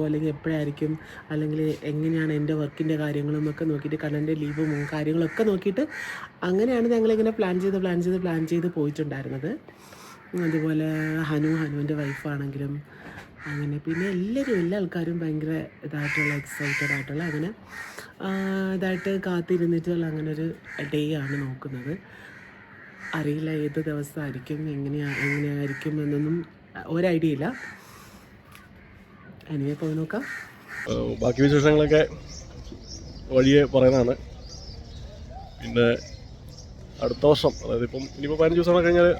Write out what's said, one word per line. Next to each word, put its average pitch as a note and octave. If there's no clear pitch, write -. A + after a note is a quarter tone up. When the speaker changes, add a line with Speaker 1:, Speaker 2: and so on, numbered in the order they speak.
Speaker 1:
അല്ലെങ്കിൽ D#3
എപ്പോഴായിരിക്കും, D3+
അല്ലെങ്കിൽ D3+
എങ്ങനെയാണ് D#3
എൻ്റെ D3
വർക്കിൻ്റെ D#3
കാര്യങ്ങളും D3
ഒക്കെ D3+
നോക്കിയിട്ട് D3
കണ്ണൻ്റെ D3+
ലീവും D3+
കാര്യങ്ങളൊക്കെ D#3
നോക്കിയിട്ട് G3
അങ്ങനെയാണ് A#3
ഞങ്ങളിങ്ങനെ A3
പ്ലാൻ F3+
ചെയ്ത്, G3
പ്ലാൻ F3
ചെയ്ത്, F#3
പ്ലാൻ E3
ചെയ്ത് E3+
പോയിട്ടുണ്ടായിരുന്നത്. C#3+
അതുപോലെ D#3
ഹനു, D3+
ഹനുവിൻ്റെ D3
വൈഫാണെങ്കിലും C#3
അങ്ങനെ D3
പിന്നെ E3
എല്ലാവരും, A3+
എല്ലാ F#3+
ആൾക്കാരും E3+
ഭയങ്കര D#3
ഇതായിട്ടുള്ള, D3
എക്സൈറ്റഡ് C#3+
ആയിട്ടുള്ള C#3
അങ്ങനെ, D#3
ആ, F#3+
ഇതായിട്ട് F#3
കാത്തിരുന്നിട്ടുള്ള E3+
അങ്ങനെ D#3
ഒരു D#3+
ഡേ D3+
ആണ് C3+
നോക്കുന്നത്. C3
അറിയില്ല D#3
ഏത് D3
ദിവസമായിരിക്കും, D3
എങ്ങനെയാ, C#3+
എങ്ങനെയായിരിക്കും C#3+
എന്നൊന്നും D3
ഒരു F3
ഐഡിയ D#3+
ഇല്ല. C#3+
anyway C#3+
പോയി D#3
നോക്കാം. F#3+
Speaker 2:
ആ, A#2
ബാക്കി A#2+
വിശേഷങ്ങളൊക്കെ D3+
വഴിയെ C3+
പറയുന്നതാണ്. B2+
പിന്നെ A#2
അടുത്ത A#2+
വർഷം, C#3+
അതായത് A#2
ഇപ്പം C3
ഇനിയിപ്പോൾ C#3+
പതിനഞ്ച് E3
ദിവസം F3
കഴിഞ്ഞാൽ F3